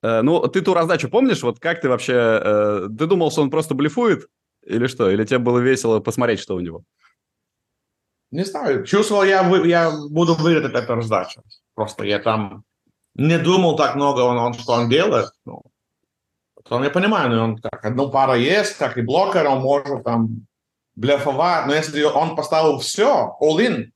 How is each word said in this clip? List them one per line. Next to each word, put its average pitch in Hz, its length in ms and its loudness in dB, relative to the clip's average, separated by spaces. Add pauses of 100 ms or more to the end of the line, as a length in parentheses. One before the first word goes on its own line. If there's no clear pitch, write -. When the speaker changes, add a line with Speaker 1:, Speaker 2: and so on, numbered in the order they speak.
Speaker 1:
Э, 113 180 0
ну, 151 260 2
ты - 140 0
ту 185 140 0
раздачу 165 340 0
помнишь? 233 340 0
Вот 120 160 -4
как 170 220 -4
ты 143 80 -2
вообще, 123 240 0 (320)
э, 104 520 0
ты 143 100 -2
думал, 170 260 2
что - 100 -2
он 139 80 0
просто 156 240 -2
блефует? 151 520 0 (380)
Или 117 220 -2
что? 123 240 0
Или 104 140 2
тебе 127 140 0
было 123 200 2
весело 120 420 2
посмотреть, 117 400 -2
что - 160 -8
у 90 40 -6
него? 85 240 -12 (1500)
Speaker 2:
Не 156 140 -4
знаю. 180 400 -2
Чувствовал, 202 400 2
я 190 180 4
вы-, 175 240 4
я 170 240 4 (200)
буду 165 240 2
выиграть 156 400 2
эту 120 200 -2
раздачу. 110 480 -4 (320)
Просто 107 300 -8
я 101 160 -2
там 107 420 -4 (520)
не 160 240 0
думал 170 380 2
так 139 200 0
много, 139 240 0
он, 123 160 2
он, 120 180 -2
что 117 200 -2
он 117 160 0
делает. 139 400 2 (160)
Ну, - 160 -16 (920)
потом - 280 -6
я 143 80 0
понимаю, 180 400 0
ну, 113 140 2
он 110 120 -4
как 104 300 -8
одну 123 240 -2
пару 131 240 2
есть, 156 420 0
как 127 220 -4
и - 40 -4
блокер, 170 440 0
он 135 160 0
может 139 420 0
там 113 420 -2 (500)
блефовать. 143 680 0
Но 139 80 0
если 151 280 -2
он 156 340 0
поставил 156 440 0
все, 202 600 0
all 156 180 2
in 185 380 0